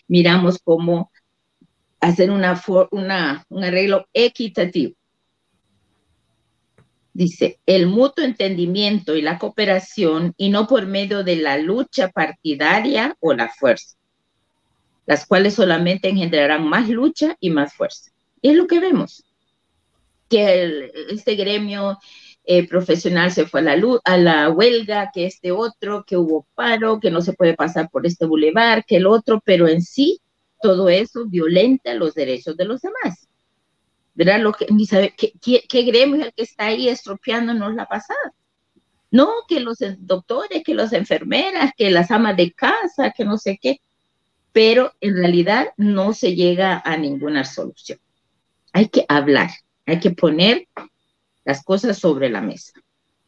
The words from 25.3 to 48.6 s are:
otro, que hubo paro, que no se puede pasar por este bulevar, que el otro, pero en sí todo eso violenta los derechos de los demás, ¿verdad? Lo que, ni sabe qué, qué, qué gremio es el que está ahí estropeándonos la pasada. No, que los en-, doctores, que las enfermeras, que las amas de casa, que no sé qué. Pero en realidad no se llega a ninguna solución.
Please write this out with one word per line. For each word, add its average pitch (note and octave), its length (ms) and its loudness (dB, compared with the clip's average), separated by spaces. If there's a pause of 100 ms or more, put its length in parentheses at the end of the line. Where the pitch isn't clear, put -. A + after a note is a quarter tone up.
otro, G#3 540 -6
que F#3+ 100 -4
hubo D#3+ 380 0
paro, A3+ 440 0
que G3 120 0
no E3 100 0
se F3+ 140 -4
puede E3 200 2
pasar D#3+ 360 -4
por - 160 -4
este F3 180 -2
bulevar, E3 640 2
que G3+ 100 2
el F#3 100 2
otro, A3 380 2
pero E3+ 240 4
en E3 140 2
sí C#4+ 380 -2 (420)
todo F#3+ 260 4
eso A3+ 380 0
violenta F#3 680 2
los E3 200 -2
derechos C3+ 420 -6
de F3+ 80 -4
los A#3 160 -6
demás, F#4 480 -8 (840)
¿verdad? F#3+ 260 2
Lo G#3+ 120 0
que, - 180 -6
ni G#3+ 160 4
sabe F#3+ 300 0
qué, - 240 -4
qué, A#3+ 280 0
qué B3 140 0
gremio B3+ 380 2
es B3 60 -4
el A#3 60 -12
que A3+ 100 -8
está - 240 -8
ahí A#3+ 220 -2
estropeándonos A3+ 840 -4
la G#3+ 120 -10
pasada. A4 480 -8 (760)
No, C4+ 180 6 (180)
que D#4+ 140 -4
los A#3 200 -8
en-, G3 200 -8
doctores, A#3 640 -6
que D#4+ 100 -4
las A3 180 -2
enfermeras, D4 840 -2
que G3+ 140 0
las F3 200 2
amas A3 260 2
de F3 160 2
casa, F4 640 -2
que A3+ 80 -4
no G#3 140 -2
sé G3+ 220 -6
qué. C4+ 200 -2 (720)
Pero A3+ 480 4
en G3 160 -2
realidad F3 600 2
no G3+ 380 0
se F#3 200 -2
llega F3 500 0
a D#3+ 120 -4
ninguna C#3+ 480 -4
solución. - 540 -12 (760)